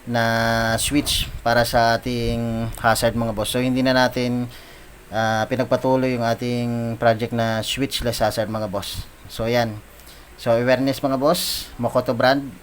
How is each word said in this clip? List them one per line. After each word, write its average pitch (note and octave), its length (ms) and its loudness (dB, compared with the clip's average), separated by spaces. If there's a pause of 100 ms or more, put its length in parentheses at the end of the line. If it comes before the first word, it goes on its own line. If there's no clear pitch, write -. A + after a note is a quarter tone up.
na A2+ 720 0
switch - 640 -2
para A#2 240 2
sa A#2 320 4
ating A#2 800 -2
hazard, A2+ 400 2
mga A#2 160 0
boss. G#2 240 -4
So, B2 80 0
hindi B2+ 160 0
na B2+ 160 4
natin, B2 560 0 (560)
ah, A2 400 0
pinagpatuloy C3 720 0
yung A#2 80 0
ating A#2+ 720 -2
project A#2 320 2
na A2+ 320 0
switchless B2 560 -4
hazard, A2 320 0
mga G#2+ 160 -4
boss. - 400 -8 (240)
So, A2+ 160 -4
yan. A#2 320 0 (560)
So, - 160 0
awareness, B2+ 480 2
mga C3+ 160 0
boss, - 640 0
Mokoto A#2+ 320 0
brand. C3 400 2 (100)